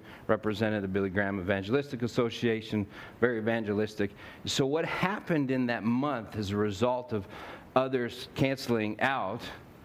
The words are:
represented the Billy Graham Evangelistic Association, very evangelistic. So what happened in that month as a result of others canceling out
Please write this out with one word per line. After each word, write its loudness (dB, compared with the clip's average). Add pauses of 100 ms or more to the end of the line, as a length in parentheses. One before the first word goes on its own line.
(260)
represented 2
the -2
Billy 2
Graham 0
Evangelistic 0
Association, 0 (360)
very 4
evangelistic. 0 (340)
So 2
what 0
happened 0
in 2
that 0
month 0
as -2
a 0
result 0
of -4 (480)
others 0
canceling 0
out 0 (440)